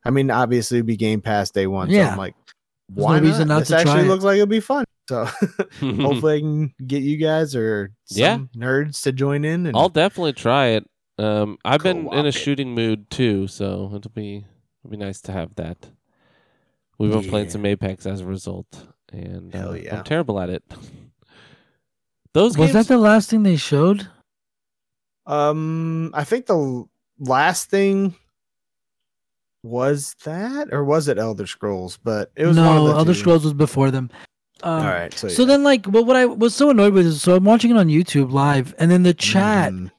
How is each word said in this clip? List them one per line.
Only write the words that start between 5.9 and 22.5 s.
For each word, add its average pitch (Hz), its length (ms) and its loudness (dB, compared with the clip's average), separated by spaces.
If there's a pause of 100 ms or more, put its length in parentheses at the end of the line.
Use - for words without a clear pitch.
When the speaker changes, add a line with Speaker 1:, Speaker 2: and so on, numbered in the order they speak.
Speaker 1:
I - 20 -2
can 151 340 -4 (140)
get 139 160 -4
you 143 140 -2
guys 156 380 -2
or 107 360 -4 (140)
some 101 140 -8
Speaker 3:
Yeah. 180 200 2 (180)
Speaker 1:
nerds 135 460 -4
to 139 80 0
join 139 340 -2
in. 170 220 -4
And 117 100 -2
Speaker 3:
I'll 160 120 4
definitely 165 440 -2
try 127 360 0
it. 110 200 -2 (300)
Um, 107 440 -2
I've 147 200 0
been 180 160 0
in 160 80 -8
a - 20 -10
Speaker 1:
co-op 147 160 -2
it. 143 80 0
Speaker 3:
shooting 135 400 -4
mood 110 380 -2
too, 101 360 -2
so 98 480 -8
it'll 104 160 -14
be, 101 340 -12 (380)
it'll - 80 -20
be 104 60 -12
nice 98 240 -12
to - 100 -14
have 85 260 -8
that. 82 340 -14 (1040)
We've 107 140 0
been 104 180 -2
playing 104 180 -2
Speaker 1:
Yeah. 85 40 -14
Speaker 3:
some 104 160 -8
Apex 95 400 -6
as 95 140 -8
a 90 40 -12
result, 92 600 -12 (260)
and, 90 400 -14
Speaker 1:
Hell 92 180 -10
Speaker 3:
uh, - 40 -10
Speaker 1:
yeah. 82 240 -12
Speaker 3:
I'm 92 40 -14
terrible 131 360 -4
at 90 100 -6
it. 90 180 -8
<laughs> - 1700 -20
Those 190 240 2